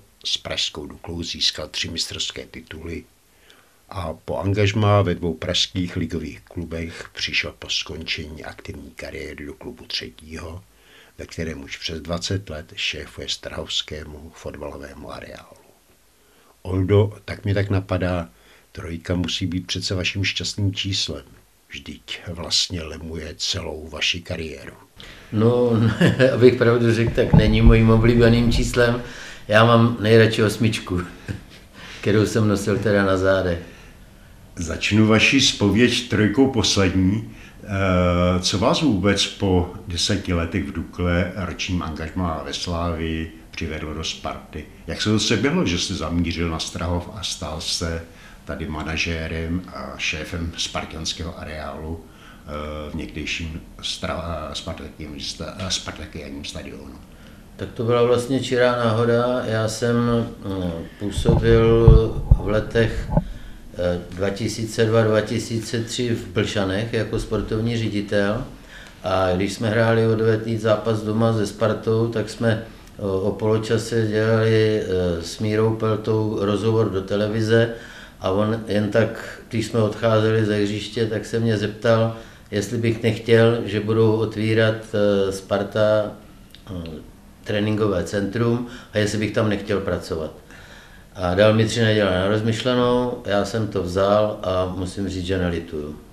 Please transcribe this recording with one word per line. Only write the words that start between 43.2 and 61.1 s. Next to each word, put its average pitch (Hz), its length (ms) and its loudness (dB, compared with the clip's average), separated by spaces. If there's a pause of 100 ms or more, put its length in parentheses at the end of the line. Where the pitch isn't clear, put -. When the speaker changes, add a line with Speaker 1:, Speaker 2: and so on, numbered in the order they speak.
Speaker 1:
přivedlo 78 440 -8
do 78 100 -8
Sparty? 73 600 -10 (220)
Jak - 160 -6
se - 60 0
to 107 100 2
seběhlo, 131 480 0
že 87 120 0
jste - 160 -4
zamířil 85 560 -2
na 80 80 -4
Strahov - 560 -4
a - 80 -10
stal 78 380 -8
se 82 420 -4 (420)
tady 76 240 -8
manažérem 82 920 -4 (120)
a 71 240 -12
šéfem 82 580 -6
spartanského 80 840 -8
areálu, 78 640 -10
eh, 76 840 -12
v 73 40 -10
někdejším 78 640 -8 (220)
Stra-, 82 680 -6
eh, 73 40 -12
spartakiánském 73 680 -12
sta-, - 380 -10
eh, 95 120 -6
spartakiánském 76 720 -10
stadionu? 69 500 -14 (640)
Speaker 2:
Tak 95 180 -8
to 123 100 -6
byla 120 180 4
vlastně 123 380 2
čirá 123 360 2
náhoda. 117 680 2
Já 110 240 0
jsem, 120 280 0 (480)
eh, 92 280 -2 (260)
působil 113 880 4 (560)